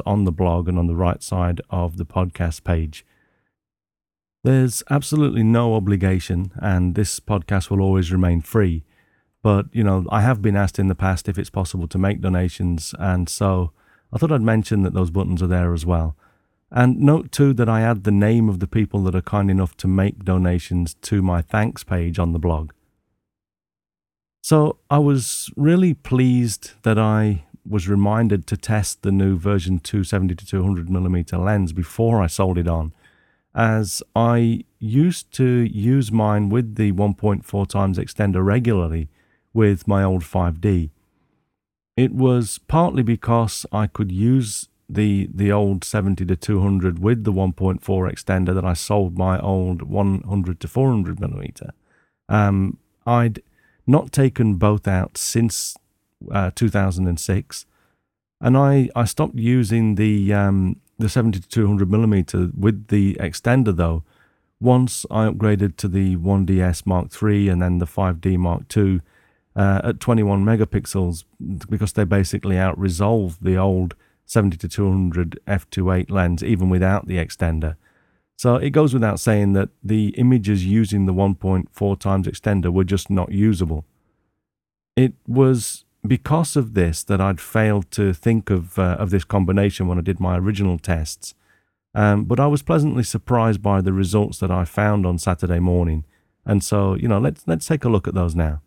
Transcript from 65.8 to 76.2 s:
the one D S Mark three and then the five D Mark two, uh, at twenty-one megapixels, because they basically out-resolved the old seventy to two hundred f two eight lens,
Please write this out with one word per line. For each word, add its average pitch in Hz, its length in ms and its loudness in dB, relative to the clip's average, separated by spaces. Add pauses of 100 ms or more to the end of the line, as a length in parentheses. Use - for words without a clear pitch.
the 95 280 2
one 95 300 0
D 92 160 2
S 90 240 -2
Mark 92 240 0
three 104 380 0
and 90 120 2
then 90 160 2
the 87 100 -2
five 90 360 -2
D 95 160 0
Mark 87 300 -2
two, 95 340 2 (520)
uh, 98 300 2
at - 160 -4
twenty-one 101 440 2
megapixels, 101 800 0 (440)
because 104 240 -2
they 107 120 0
basically 98 520 0
out-resolved 95 880 0
the 92 140 2
old 92 360 0 (300)
seventy 101 320 0
to 87 100 -10
two 101 220 -2
hundred 90 580 0
f 101 220 -4
two 92 240 -2
eight 90 180 -2
lens, 87 320 0